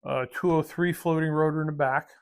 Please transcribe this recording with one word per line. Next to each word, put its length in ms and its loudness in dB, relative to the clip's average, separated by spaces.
a 220 -2
two 260 0
oh 100 4
three 300 -2
floating 380 0
rotor 300 2
in 60 -2
the 60 -4
back. 380 0